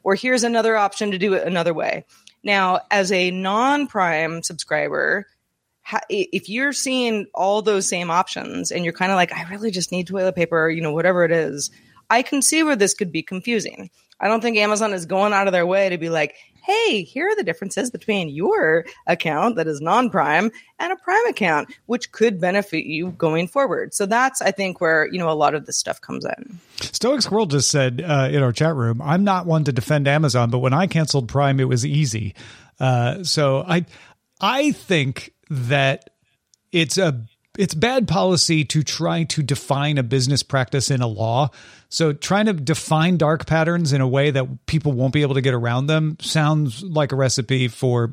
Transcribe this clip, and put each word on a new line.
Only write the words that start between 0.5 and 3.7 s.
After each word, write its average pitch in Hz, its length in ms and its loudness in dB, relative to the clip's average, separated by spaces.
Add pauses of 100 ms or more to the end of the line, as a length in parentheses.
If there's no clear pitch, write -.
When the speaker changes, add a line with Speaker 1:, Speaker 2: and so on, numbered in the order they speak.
Speaker 1:
option 208 340 0
to 185 60 -4
do 190 160 0
it 180 140 0
another 170 260 0
way. - 320 -4 (380)
Now, 190 380 0 (100)
as 196 200 2
a 180 200 2
non-Prime 190 1120 0